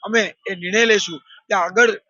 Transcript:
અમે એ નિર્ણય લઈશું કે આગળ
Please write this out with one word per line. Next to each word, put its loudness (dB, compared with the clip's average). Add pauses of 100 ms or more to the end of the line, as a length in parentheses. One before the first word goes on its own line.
અમે 0 (180)
એ -6
નિર્ણય 0
લઈશું 0
કે -8
આગળ 2 (180)